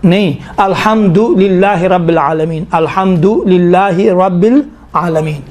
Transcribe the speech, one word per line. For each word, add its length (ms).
نہیں، 300
الحمدللہ 1300
رب 260
العالمین، 640
الحمدللہ 1500
رب 180
العالمین۔ 1000